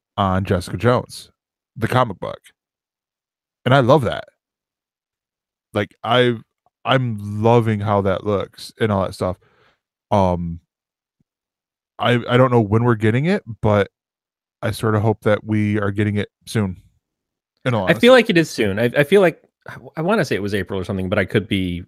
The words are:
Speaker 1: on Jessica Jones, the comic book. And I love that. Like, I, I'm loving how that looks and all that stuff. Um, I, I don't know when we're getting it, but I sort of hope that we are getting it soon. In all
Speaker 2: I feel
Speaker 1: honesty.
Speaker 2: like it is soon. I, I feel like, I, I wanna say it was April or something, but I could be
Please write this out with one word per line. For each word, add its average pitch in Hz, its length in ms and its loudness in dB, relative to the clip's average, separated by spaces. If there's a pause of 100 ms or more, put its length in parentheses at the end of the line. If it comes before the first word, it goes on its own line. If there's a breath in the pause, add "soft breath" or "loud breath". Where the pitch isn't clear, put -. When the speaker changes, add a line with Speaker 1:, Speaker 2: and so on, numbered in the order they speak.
(180)
Speaker 1:
on 95 280 0
Jessica 92 320 -4
Jones, 117 520 -2 (460)
the 117 120 -6
comic 120 320 -2
book. 50 200 -10 (1300)
And 123 80 2
I 143 80 6
love 131 220 4
that. 85 220 -6 (1500)
Like, 104 200 -4 (100)
I, 123 340 2 (480)
I'm 120 320 0 (260)
loving 113 380 4
how 104 200 2
that 95 240 -2
looks - 540 -6
and 110 120 0
all 98 120 0
that - 100 -6
stuff. 92 240 -6 (720)
Um, 87 500 -2 (1400)
I, 113 140 2 (140)
I 123 100 2
don't 127 140 4
know 120 100 4
when 110 220 2
we're 120 120 2
getting 110 300 0
it, 190 180 -2 (180)
but 104 280 2 (720)
I 107 100 -4
sort 110 240 -2
of 104 60 2
hope 107 200 0
that 107 220 0
we 107 360 -2
are 101 120 -4
getting 104 260 -2
it 101 120 -6 (160)
soon. 98 360 -4 (840)
In 123 80 -2
all 104 120 -2
Speaker 2:
I 165 80 2
feel - 0 -
Speaker 1:
honesty. 233 160 4
Speaker 2:
like 247 200 6
it 175 80 4
is 160 120 0
soon. 101 300 -2
I, 117 60 0 (120)
I 147 60 4
feel 196 180 4
like, 170 220 0 (240)
I, - 80 -20 (220)
I 160 40 -8
wanna 185 240 -2
say 123 100 -4
it 92 60 -4
was 101 140 -4
April 98 240 -4
or 92 60 -6
something, 95 240 -6
but 98 100 0
I 95 60 0
could 101 220 -2
be 90 400 -4